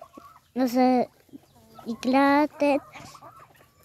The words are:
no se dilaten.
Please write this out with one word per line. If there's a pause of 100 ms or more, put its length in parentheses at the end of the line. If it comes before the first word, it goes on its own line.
(540)
no
se (760)
dilaten. (1040)